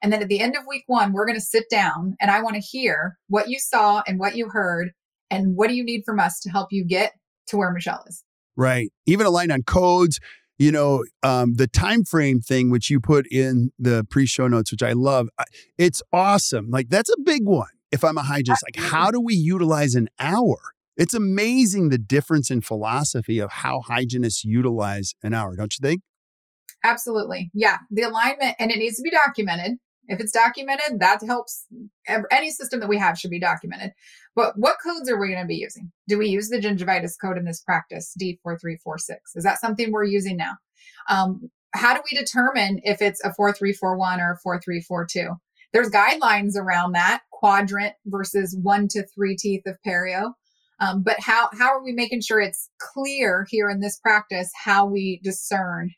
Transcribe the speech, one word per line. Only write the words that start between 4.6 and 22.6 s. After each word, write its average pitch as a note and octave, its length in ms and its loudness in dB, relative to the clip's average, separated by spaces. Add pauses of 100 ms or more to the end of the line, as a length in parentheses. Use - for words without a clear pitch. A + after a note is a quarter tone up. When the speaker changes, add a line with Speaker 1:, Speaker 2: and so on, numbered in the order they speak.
Speaker 1:
and F#3+ 240 2
what G#3+ 140 4
do B3 60 0
you B3 100 -2
need A#3 200 -4
from G#3 140 -2
us F3 220 0
to G3+ 80 -10
help F#3 220 -4
you G3 120 0
get F#3 300 0 (340)
to - 100 -4
where F#3 140 0
Michelle - 360 -6
is. - 160 -20 (340)
Speaker 2:
Right. B2 340 2 (140)
Even G3+ 200 6
a G3 40 6
line E3+ 220 4
on C3 100 0
codes, F3+ 580 4 (380)
you D3 140 6
know, C#3+ 340 2 (160)
um, B2+ 320 4
the B2+ 140 4
time G#3 360 2
frame C#3 380 2
thing, B2+ 300 2
which B2 180 0
you C#3+ 100 4
put C#3+ 320 4
in B2+ 480 2
the A#2+ 300 2
pre-show C3 380 2
notes, A#2 240 2
which A#2 120 -4
I A#2 80 0
love. B2 460 2
I, B2 80 -4 (320)
it's F3 240 2 (100)
awesome. F3+ 580 2
Like, B2 200 -2
that's - 200 2
a A4+ 140 2
big D4 220 2
one. E3 240 2 (220)
If B2 120 0
I'm D#3 140 2
a C#3+ 60 -2
hygienist, C3+ 400 0
like, - 120 -16
Speaker 1:
Absolutely. - 220 -2
Speaker 2:
how F#3 140 4
do A#3+ 100 0
we A#3 140 0
utilize D#3+ 580 2
an A#2+ 160 2 (100)
hour? F3+ 380 2 (400)
It's E3 160 2
amazing G3+ 760 2
the B2+ 100 2
difference C#3+ 500 2
in B2 120 0